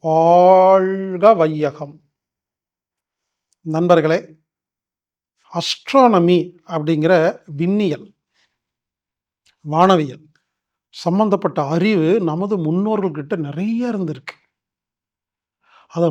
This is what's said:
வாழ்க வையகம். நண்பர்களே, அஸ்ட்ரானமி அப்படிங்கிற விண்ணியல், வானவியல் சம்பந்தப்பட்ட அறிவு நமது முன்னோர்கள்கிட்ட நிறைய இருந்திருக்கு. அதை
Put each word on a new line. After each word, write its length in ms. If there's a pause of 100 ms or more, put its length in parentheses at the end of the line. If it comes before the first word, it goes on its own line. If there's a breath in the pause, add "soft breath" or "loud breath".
வாழ்க 1200 (140)
வையகம். 520 (1800)
நண்பர்களே, 440 (1300)
அஸ்ட்ரானமி 840 (380)
அப்படிங்கிற 380 (480)
விண்ணியல், 440 (1700)
வானவியல் 500 (680)
சம்பந்தப்பட்ட 680 (120)
அறிவு 360 (200)
நமது 260 (100)
முன்னோர்கள்கிட்ட 800
நிறைய 460
இருந்திருக்கு. 440 (1600 soft breath)
அதை 160